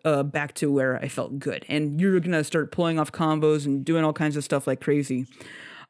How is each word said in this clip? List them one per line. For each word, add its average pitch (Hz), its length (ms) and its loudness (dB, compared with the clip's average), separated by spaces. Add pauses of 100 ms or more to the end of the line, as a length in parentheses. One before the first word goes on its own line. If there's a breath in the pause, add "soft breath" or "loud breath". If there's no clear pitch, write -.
uh, 147 200 2
back 143 320 -4
to 147 160 0
where 131 280 2
I - 60 -4
felt 135 320 -6
good. 135 300 -6
And 147 320 0
you're 190 180 4
gonna 165 240 0
start 147 300 -2
pulling 165 260 0
off 151 140 0
combos 151 520 2
and 139 200 0
doing 165 180 2
all 156 100 2
kinds 151 240 0
of 143 60 -2
stuff 139 240 -2
like 127 140 0
crazy. 139 440 0 (640 loud breath)